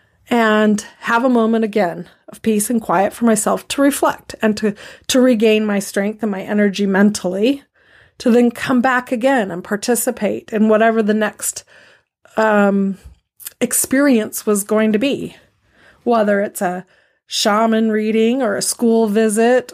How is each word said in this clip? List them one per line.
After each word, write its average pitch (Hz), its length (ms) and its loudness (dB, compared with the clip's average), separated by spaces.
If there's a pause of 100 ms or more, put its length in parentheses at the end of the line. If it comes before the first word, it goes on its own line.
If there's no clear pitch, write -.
(280)
And 214 540 2 (180)
have 233 240 -2
a 262 60 2
moment 226 360 2
again 175 440 -4 (200)
of - 120 -20
peace 214 300 0
and 226 100 0
quiet 190 320 0
for - 120 -4
myself 214 420 0
to - 140 -4
reflect - 600 -2
and 214 160 0
to, 208 160 -2 (340)
to 262 140 2
regain 220 440 2
my 208 120 -2
strength 202 460 -4
and 214 80 -2
my 190 100 -6
energy 202 460 0
mentally, 208 760 0 (540)
to 247 140 0
then 240 180 4
come 247 320 -2
back 254 300 -2
again 247 400 0
and 175 120 -10
participate 220 880 -4
in 220 180 2
whatever 220 340 2
the 208 100 0
next, - 500 -6 (720)
um, 202 600 2 (640)
experience 247 840 0
was 208 180 0
going 214 300 0
to 214 60 2
be, 262 360 -4 (680)
whether 208 380 2
it's 214 200 -6
a 180 240 -4 (420)
shaman 220 640 0
reading 220 500 0
or 208 140 -2
a - 60 -6
school 226 460 0
visit 226 680 0